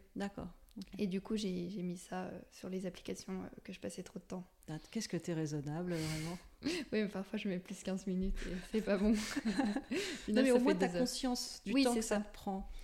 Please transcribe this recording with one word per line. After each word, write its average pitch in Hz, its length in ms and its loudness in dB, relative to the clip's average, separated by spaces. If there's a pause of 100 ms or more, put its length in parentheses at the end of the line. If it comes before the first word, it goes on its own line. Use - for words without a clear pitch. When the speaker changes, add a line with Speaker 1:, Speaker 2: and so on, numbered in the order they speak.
(180)
Speaker 1:
D'accord. 196 320 -6 (280)
Ok. 196 60 -10 (160)
Speaker 2:
Et 208 80 2
du 185 140 0
coup, 220 160 -2
j'ai, 180 320 -2
j'ai 196 140 -4
mis 180 140 -2
ça, 185 280 -6
euh, 185 140 -8 (120)
sur - 160 -10
les 190 180 -4
applications, 185 460 -6 (120)
euh, - 40 -8 (160)
que - 80 -12
je 185 80 -12
passais 190 240 -6
trop - 160 -12
de 180 60 -12
temps. 185 200 -6 (200)
Speaker 1:
Putain, 156 120 -6 (140)
qu'est-ce 220 160 -2
que - 80 -2
t'es 170 180 -2
raisonnable, 156 600 -2
vraiment. 160 500 -2
Speaker 2:
<laughs> - 40 -20 (440)
Oui, 214 120 2
mais 208 40 2
parfois, 196 300 -4
je 208 100 -2
mets 180 120 0
plus 180 240 -8
quinze 190 240 -2
minutes 185 280 2 (160)
et 180 40 -2 (160)
c'est 220 100 2
pas 196 160 4
bon. 214 160 6
<laughs> 247 1160 0
Une 208 60 0
Speaker 1:
Non, 214 60 6
Speaker 2:
heure, 262 40 10
Speaker 1:
mais 269 60 8
Speaker 2:
ça 247 60 10
Speaker 1:
au 254 40 8
moins, 226 140 6
Speaker 2:
fait 180 60 4
Speaker 1:
t'as - 80 6
Speaker 2:
deux - 80 -2
heures. 262 60 2
Speaker 1:
conscience - 640 0
du 196 100 -2
Speaker 2:
Oui, 277 100 6
Speaker 1:
temps 247 100 6
Speaker 2:
c'est 233 60 4
Speaker 1:
que 220 60 0
ça 208 100 2
Speaker 2:
ça. 208 60 4
Speaker 1:
te - 120 -8
prend. 196 340 -4 (160)